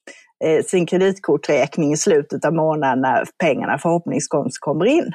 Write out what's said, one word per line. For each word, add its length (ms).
eh, 200
sin 220
kreditkorträkning 1040
i 40
slutet 480
av 100
månaden 460
när 240
pengarna 400
förhoppningsvis 800
kommer 280
in. 280